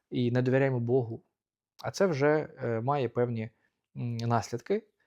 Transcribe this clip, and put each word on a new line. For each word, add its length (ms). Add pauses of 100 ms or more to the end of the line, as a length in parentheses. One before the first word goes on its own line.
(100)
і 200
не 120
довіряємо 380
Богу. 420 (640)
А 60
це 160
вже, 420 (140)
е, 180
має 280
певні, 420 (460)
м, 200
наслідки, 680 (240)